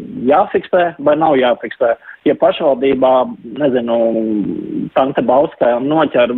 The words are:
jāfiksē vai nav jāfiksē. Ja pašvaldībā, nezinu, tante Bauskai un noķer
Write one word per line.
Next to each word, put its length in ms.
jāfiksē 720
vai 220
nav 180
jāfiksē. 600
Ja 180
pašvaldībā, 720
nezinu, 400
tante 360
Bauskai 480
un 160
noķer 480